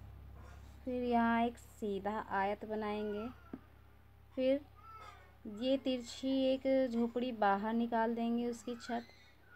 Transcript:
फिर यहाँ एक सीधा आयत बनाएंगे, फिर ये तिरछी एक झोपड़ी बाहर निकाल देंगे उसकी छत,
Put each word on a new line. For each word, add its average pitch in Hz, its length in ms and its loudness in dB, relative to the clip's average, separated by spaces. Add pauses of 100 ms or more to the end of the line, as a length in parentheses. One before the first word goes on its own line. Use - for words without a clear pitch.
(840)
फिर 247 180 -2
यहाँ 233 420 6
एक 240 120 -2
सीधा 202 720 -4
आयत 202 360 0
बनाएंगे, 214 640 -4 (1040)
फिर 269 300 2 (840)
ये 247 300 0
तिरछी 262 680 0
एक 262 460 4
झोपड़ी 233 400 0
बाहर 208 420 2
निकाल 233 420 2
देंगे 233 340 0
उसकी 240 260 -8
छत, 233 280 -6 (520)